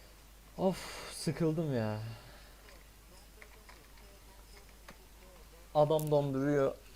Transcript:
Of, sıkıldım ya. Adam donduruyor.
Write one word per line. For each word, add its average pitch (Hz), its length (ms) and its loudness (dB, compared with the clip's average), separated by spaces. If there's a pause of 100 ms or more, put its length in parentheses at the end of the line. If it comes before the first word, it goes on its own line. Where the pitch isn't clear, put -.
(580)
Of, - 560 -4
sıkıldım 156 640 -2
ya. 107 240 0 (3750)
Adam 151 360 4
donduruyor. 143 640 2 (200)